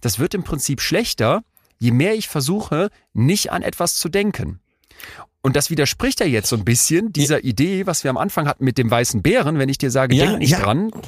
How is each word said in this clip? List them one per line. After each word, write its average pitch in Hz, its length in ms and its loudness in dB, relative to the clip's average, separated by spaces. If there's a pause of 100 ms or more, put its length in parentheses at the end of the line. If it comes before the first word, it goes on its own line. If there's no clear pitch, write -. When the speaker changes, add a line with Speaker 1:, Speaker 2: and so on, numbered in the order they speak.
Speaker 1:
das - 180 -2
wird 160 140 -2
im 185 100 -4
Prinzip 143 380 -4
schlechter, 170 600 0 (380)
je 117 120 2
mehr 147 240 2
ich 220 120 -4
versuche, 160 640 -2 (240)
nicht 143 380 0
an 175 100 -4
etwas - 340 -4
zu - 140 -4
denken. 160 500 -2 (840)
Und 131 160 2
das 143 120 0
widerspricht 160 520 0
ja 226 40 2
jetzt 117 220 0
so - 80 0
ein 110 80 0
bisschen 156 480 2
dieser 147 320 2
Idee, 165 440 0
was 170 180 -2
wir 139 60 0
am 127 60 -2
Anfang 165 300 -2
hatten 143 160 -4
mit 131 140 2
dem 117 120 2
weißen 117 320 0
Bären. 160 380 2
Wenn 135 80 0
ich 135 100 -2
dir 135 140 -2
sage, 127 240 2
Speaker 2:
Ja, 160 120 6
Speaker 1:
denk 208 120 0
nicht 143 120 4
Speaker 2:
ja. - 80 4
Speaker 1:
dran, 156 320 0 (160)